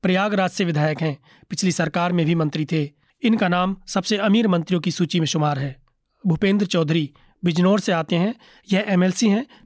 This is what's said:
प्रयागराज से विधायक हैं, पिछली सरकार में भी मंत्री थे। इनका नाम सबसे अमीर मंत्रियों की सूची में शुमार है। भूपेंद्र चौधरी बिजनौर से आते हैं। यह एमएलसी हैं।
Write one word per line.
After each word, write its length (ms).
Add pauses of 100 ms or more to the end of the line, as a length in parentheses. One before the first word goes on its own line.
प्रयागराज 480
से 140
विधायक 360
हैं, 180 (320)
पिछली 220
सरकार 400
में 140
भी 80
मंत्री 300
थे। 420 (220)
इनका 220
नाम 280 (100)
सबसे 300
अमीर 320
मंत्रियों 320
की 100
सूची 300
में 60
शुमार 320
है। 180 (500)
भूपेंद्र 400
चौधरी 440 (340)
बिजनौर 360
से 120
आते 240
हैं। 180 (380)
यह 160
एमएलसी 400
हैं। 180 (200)